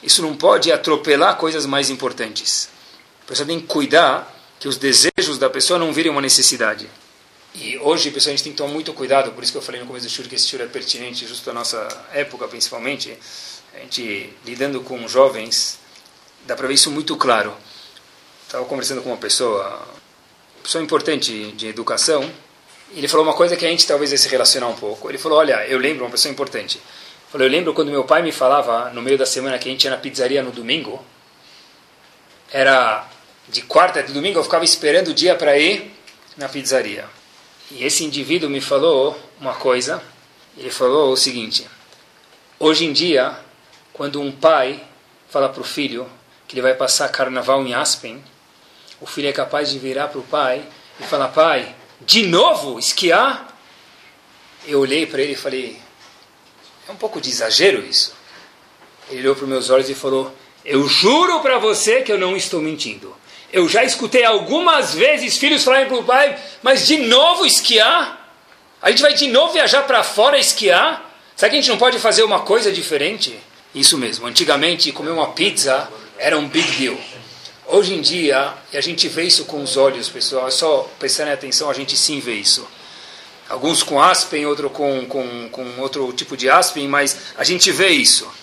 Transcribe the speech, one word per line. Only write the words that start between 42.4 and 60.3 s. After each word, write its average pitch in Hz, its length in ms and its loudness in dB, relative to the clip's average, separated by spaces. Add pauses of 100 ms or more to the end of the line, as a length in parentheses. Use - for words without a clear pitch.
hoje 156 260 2
em 160 80 -2
dia, 143 460 0 (560)
quando 143 260 -8
um 143 120 -6
pai 143 520 2 (460)
fala 135 200 0
pro 127 140 -10
filho 127 460 -6 (380)
que - 80 -18
ele 127 80 -4
vai 131 100 4
passar 131 360 0
carnaval 131 540 0
em 123 120 -6
Aspen, 127 480 -4 (800)
o - 40 -16
filho 143 240 -4
é - 20 -2
capaz 143 380 -2
de 139 100 -6
virar 135 300 -4
pro 139 140 -10
pai 139 400 -2 (360)
e - 40 -12
falar, 139 260 -2
"Pai, 151 460 2 (260)
de 220 240 2
novo 170 520 2
esquiar?" 190 680 0 (1200)
Eu 147 140 2
olhei 139 240 0
pra 139 160 -4
ele 147 120 -2
e 135 40 -8
falei, 127 400 -8 (1080)
"É 185 40 -16
um 196 40 -14
pouco 202 260 -8
de 135 80 -8
exagero 120 560 2
isso." - 280 0 (960)
Ele 131 120 -8
olhou 135 140 2
pros 135 140 -8
meus 127 200 -2
olhos 131 200 4
e 139 60 -6
falou, 135 400 -4 (300)